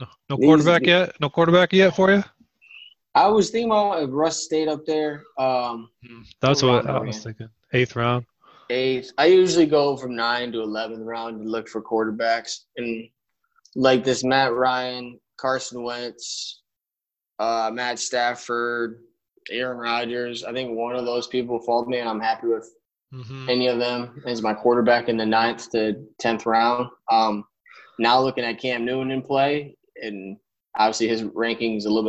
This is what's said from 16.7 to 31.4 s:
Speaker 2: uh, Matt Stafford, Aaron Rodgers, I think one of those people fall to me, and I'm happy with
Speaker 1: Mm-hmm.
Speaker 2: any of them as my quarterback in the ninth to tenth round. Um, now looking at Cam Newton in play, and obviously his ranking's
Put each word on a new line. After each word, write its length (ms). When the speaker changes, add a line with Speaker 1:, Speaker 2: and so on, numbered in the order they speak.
Speaker 2:
uh, 340
Matt 260
Stafford, 1040
Aaron 280
Rodgers, 680
I 80
think 240
one 200
of 80
those 220
people 340
fall 240
to 60
me, 80
and 100
I'm 120
happy 260
with 280
Speaker 1:
Mm-hmm. 320
Speaker 2:
any 200
of 100
them 480
as 160
my 100
quarterback 560
in 80
the 100
ninth 460
to 220
tenth 260
round. 440
Um, 340
now 220
looking 240
at 160
Cam 240
Newton 260
in 120
play, 540
and 340
obviously 320
his 140
ranking's 640